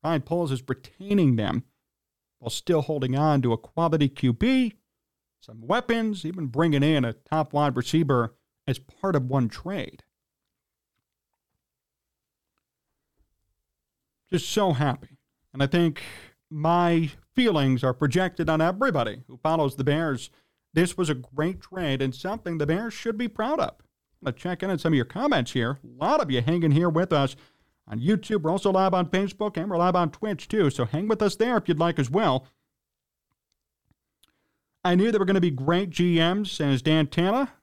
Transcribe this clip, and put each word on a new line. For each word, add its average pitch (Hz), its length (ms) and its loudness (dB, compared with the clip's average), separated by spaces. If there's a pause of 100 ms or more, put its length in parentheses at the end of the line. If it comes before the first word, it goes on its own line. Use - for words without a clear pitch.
Ryan 156 180 0
Poles 165 300 -2
is 127 160 -4
retaining 185 680 0
them 110 280 -2 (760)
while 117 140 -8
still 160 320 -2
holding 131 340 -4
on 147 240 2
to 123 120 2
a 110 40 -2
quality 160 500 0
Q 127 260 0
B, 247 420 0 (640)
some 113 260 -20
weapons, 214 580 -2
even 170 220 -6
bringing 143 380 2
in 147 200 4
a 113 100 -2
top - 400 -4
wide 143 220 2
receiver 131 600 0 (320)
as 135 100 -2
part - 380 -6
of 135 100 0
one 127 240 0
trade. - 540 -10 (4000)
Just 180 180 -2
so 196 260 2
happy. 135 440 -4 (360)
And 135 100 0
I 139 40 0
think 170 360 0 (480)
my 165 580 2 (240)
feelings 147 500 2
are 127 100 2
projected 160 560 0
on 160 120 2
everybody 160 680 0
who 127 100 -20
follows 160 380 0
the 135 80 -4
Bears. 143 460 -2 (440)
This 175 240 0
was 175 120 0
a 147 60 0
great 151 460 -6
trade 151 400 -4
and 131 120 -2
something 185 440 -6
the 147 100 -2
Bears 208 260 -2
should 220 240 -6
be 240 100 -4
proud 269 320 -4
of. - 160 -4 (460)
I'm - 40 -10
gonna 127 120 -6
check 180 260 -6
in 190 60 -4
on 175 100 -2
some 160 140 0
of - 20 4
your 123 100 2
comments 202 460 -2
here. 131 320 -2
A 123 200 -12
lot 285 180 2
of 151 100 -2
you 123 100 0
hanging 160 300 0
here 170 180 4
with 170 240 0
us 139 220 0 (520)
on 107 120 -8
YouTube. 208 420 0
We're 156 100 -2
also 196 200 0
live 190 220 2
on 180 160 0
Facebook, 202 480 -2
and 175 120 -4
we're 185 80 -2
live 180 180 2
on 170 160 0
Twitch, 208 360 -6
too. 190 220 2
So 127 160 -2
hang 165 220 -4
with 214 140 0
us 208 140 0
there 233 220 0
if - 100 -4
you'd 165 120 0
like 165 200 0
as 127 100 0
well. 147 380 0 (2250)
"I 180 120 4
knew 208 160 4
there 214 80 2
were 190 60 2
gonna 190 160 2
be 175 100 2
great 170 380 0
G 175 260 2
Ms," 180 360 0
says 139 300 0
Dan 156 260 4
Tana. 208 560 0